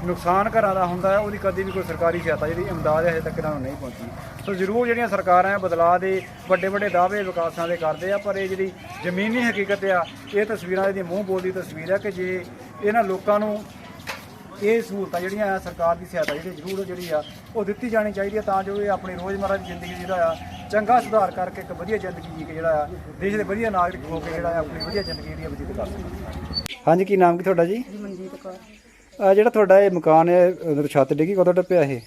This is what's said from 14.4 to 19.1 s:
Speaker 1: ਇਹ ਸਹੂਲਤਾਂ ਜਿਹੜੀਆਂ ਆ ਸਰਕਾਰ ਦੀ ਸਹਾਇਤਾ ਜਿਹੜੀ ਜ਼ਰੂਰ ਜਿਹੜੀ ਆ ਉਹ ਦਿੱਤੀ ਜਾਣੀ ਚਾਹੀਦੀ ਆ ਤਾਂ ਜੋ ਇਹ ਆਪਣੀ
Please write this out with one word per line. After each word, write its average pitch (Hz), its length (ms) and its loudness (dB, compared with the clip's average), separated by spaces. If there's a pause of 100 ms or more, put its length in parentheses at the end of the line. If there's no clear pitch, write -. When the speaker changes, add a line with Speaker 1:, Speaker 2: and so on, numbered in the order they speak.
Speaker 1:
ਇਹ 220 200 4
ਸਹੂਲਤਾਂ 185 400 -4
ਜਿਹੜੀਆਂ 202 260 -2
ਆ 190 120 0
ਸਰਕਾਰ 170 360 0
ਦੀ 175 100 -14
ਸਹਾਇਤਾ 156 300 -4
ਜਿਹੜੀ 165 200 -10
ਜ਼ਰੂਰ 185 300 -8
ਜਿਹੜੀ 180 240 -10
ਆ 151 140 -2 (320)
ਉਹ 214 100 -2
ਦਿੱਤੀ 208 240 -6
ਜਾਣੀ 214 220 0
ਚਾਹੀਦੀ 196 260 -4
ਆ 208 40 -2
ਤਾਂ 190 220 0
ਜੋ 202 180 -6
ਇਹ 202 80 -2
ਆਪਣੀ 185 260 -4